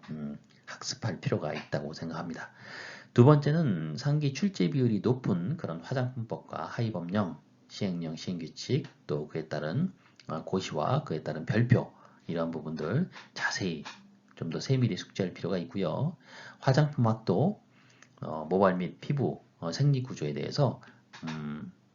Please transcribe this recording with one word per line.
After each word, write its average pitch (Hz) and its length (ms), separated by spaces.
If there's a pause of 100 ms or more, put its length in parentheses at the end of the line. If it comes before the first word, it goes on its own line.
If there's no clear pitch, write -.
(100)
음, 76 280 (280)
학습할 - 520
필요가 85 340
있다고 76 420
생각합니다. 82 580 (640)
두 120 100
번째는 143 720
상기 143 380
출제 190 360
비율이 123 280
높은 98 580
그런 82 240
화장품법과 123 840
하위법령, 104 720 (300)
시행령, 87 480
시행규칙, 87 720 (180)
또 73 220
그에 80 180
따른, 78 460 (340)
어, 80 160
고시와 90 600
그에 80 180
따른 78 240
별표 113 460 (340)
이러한 82 240
부분들 78 600 (220)
자세히 80 520 (500)
좀 82 160
더 - 80
세밀히 127 380
숙지할 - 360
필요가 90 260
있고요. 87 580 (420)
화장품학도, 131 1040 (600)
어, 78 280
모발 92 280
및 87 220
피부, 120 420 (180)
어, 85 100
생리 135 320
구조에 78 300
대해서, 90 480 (420)
음, 76 480 (240)